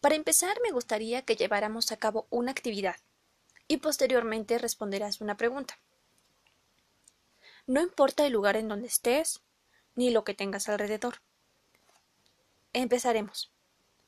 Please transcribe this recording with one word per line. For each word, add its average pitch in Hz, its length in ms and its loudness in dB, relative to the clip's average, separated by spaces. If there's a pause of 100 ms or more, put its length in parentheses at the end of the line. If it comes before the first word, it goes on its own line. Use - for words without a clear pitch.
Para 311 160 4
empezar, 349 480 0
me 427 80 0
gustaría 233 500 -4
que 220 140 0
lleváramos 208 560 0
a 220 40 -8
cabo 214 320 -2
una 240 220 -2
actividad 202 460 -4 (720)
y 311 80 2
posteriormente 233 800 0
responderás 208 640 -4
una 208 160 -4
pregunta. 254 420 -4 (1900)
No 262 120 4
importa 294 460 4
el 269 60 2
lugar 202 240 4
en 220 100 -2
donde 220 220 -6
estés, - 540 0 (520)
ni 247 160 2
lo 214 140 4
que 202 100 -6
tengas 196 340 -6
alrededor. 214 540 -4 (1500)
Empezaremos. 240 800 0 (560)